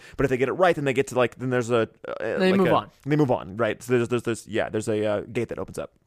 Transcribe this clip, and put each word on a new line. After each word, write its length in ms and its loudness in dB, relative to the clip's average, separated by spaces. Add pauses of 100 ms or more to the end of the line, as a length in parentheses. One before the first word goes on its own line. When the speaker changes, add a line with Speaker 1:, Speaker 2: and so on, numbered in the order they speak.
(180)
Speaker 1:
But 80 2
if 60 0
they 60 0
get 120 2
it 40 -2
right, 220 4
then 100 -4
they 80 0
get 140 2
to, 80 -8
like, 200 2
then 160 -6
there's 180 0
a, 180 2 (200)
uh, 120 -8
Speaker 2:
They 320 0
Speaker 1:
like 80 4
Speaker 2:
move 100 4
Speaker 1:
a, 40 4
Speaker 2:
on. 160 0 (160)
Speaker 1:
they 100 2
move 160 4
on, 260 -4
right? 240 -2
So 120 -2
there's, 140 4
there's, 160 -2
there's, 240 -4
yeah, 220 -2
there's 200 -4
a, 160 0
uh, 160 0 (100)
gate 180 -4
that 100 -8
opens 180 -10
up. 160 -12 (140)